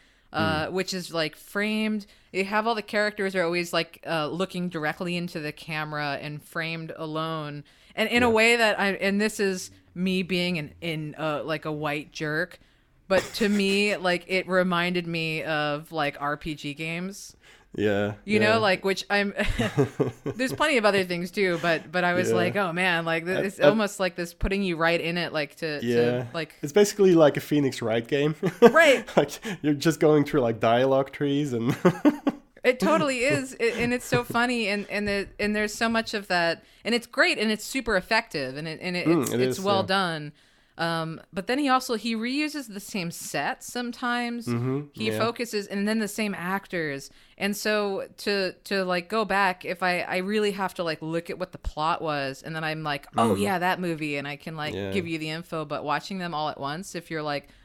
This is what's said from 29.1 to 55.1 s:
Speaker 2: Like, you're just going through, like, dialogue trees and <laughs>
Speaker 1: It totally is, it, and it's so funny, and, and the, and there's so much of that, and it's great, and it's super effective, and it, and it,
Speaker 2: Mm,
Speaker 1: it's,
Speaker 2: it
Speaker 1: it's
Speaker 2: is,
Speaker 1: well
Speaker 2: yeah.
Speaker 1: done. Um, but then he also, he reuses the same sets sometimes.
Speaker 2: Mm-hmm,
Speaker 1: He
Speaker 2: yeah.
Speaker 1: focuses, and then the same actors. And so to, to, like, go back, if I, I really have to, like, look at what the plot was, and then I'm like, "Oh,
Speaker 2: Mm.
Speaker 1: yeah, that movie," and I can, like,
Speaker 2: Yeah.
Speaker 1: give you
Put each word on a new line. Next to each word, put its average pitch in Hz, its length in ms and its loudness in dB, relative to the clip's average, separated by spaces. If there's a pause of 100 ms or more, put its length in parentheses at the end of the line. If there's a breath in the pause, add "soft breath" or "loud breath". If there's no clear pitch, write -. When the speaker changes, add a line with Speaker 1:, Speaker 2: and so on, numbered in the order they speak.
Speaker 2:
Like, 147 160 4 (300 loud breath)
you're 147 120 2
just 147 280 2
going 151 240 6
through, 147 160 2
like, 113 180 0
dialogue 131 520 4
trees 143 420 0
and 117 280 0
<laughs> - 800 2
Speaker 1:
It 254 160 2
totally 294 440 2
is, 269 360 0
it, 233 180 0
and 240 160 0
it's 247 120 -4
so 240 180 0
funny, 233 440 0
and, 202 220 -2
and 208 180 -2
the, 202 200 -2 (120)
and 208 160 0
there's 214 180 -2
so 226 160 -2
much 226 240 -2
of 202 140 -8
that, 170 360 0 (220 soft breath)
and 214 80 2
it's 240 140 -2
great, 320 320 2
and 214 120 2
it's 214 140 -4
super 233 300 -2
effective, 180 600 -2
and 151 120 -8
it, 160 160 -8
and 180 140 -4
it, 165 100 0
Speaker 2:
Mm, 160 160 4
Speaker 1:
it's, - 100 -2
Speaker 2:
it 117 80 0
Speaker 1:
it's 127 180 2
Speaker 2:
is, 190 40 -6
Speaker 1:
well 185 180 2
Speaker 2:
yeah. 190 60 -4
Speaker 1:
done. 165 440 -2 (460 soft breath)
Um, 165 440 -2 (120)
but 190 140 -6
then 254 120 0
he 285 100 2
also, 254 260 2
he 226 200 -4
reuses 269 560 -4
the 190 80 -12
same 180 320 -6
sets - 600 -6
sometimes. 240 760 -4
Speaker 2:
Mm-hmm, 127 340 -2 (120)
Speaker 1:
He 220 140 -4
Speaker 2:
yeah. 220 100 0
Speaker 1:
focuses, 226 500 -2
and 202 200 -2
then 220 120 0
the 214 80 0
same 208 280 -4
actors. 165 760 -6 (280 soft breath)
And 202 200 -2
so 202 500 0 (100)
to, 196 360 -2 (120)
to, 190 200 0
like, 180 240 -2
go 220 160 0
back, 190 400 0
if 175 180 -4
I, 180 180 2
I - 160 -4
really 208 340 0
have 190 240 -4
to, 185 80 -4
like, 160 180 -4
look 165 300 -4
at - 80 -8
what 180 140 -8
the - 60 -18
plot 156 420 -2
was, 143 420 -4
and 160 120 -10
then 160 80 -6
I'm 156 200 -4
like, 143 240 -6 (100)
"Oh, 226 180 4
Speaker 2:
Mm. 196 60 -2
Speaker 1:
yeah, 202 180 0
that 175 200 0
movie," 156 380 -4
and 139 100 -6
I 143 100 -8
can, 160 180 -12
like, 151 200 -6
Speaker 2:
Yeah. 98 160 -4
Speaker 1:
give 190 160 -2
you 165 100 -4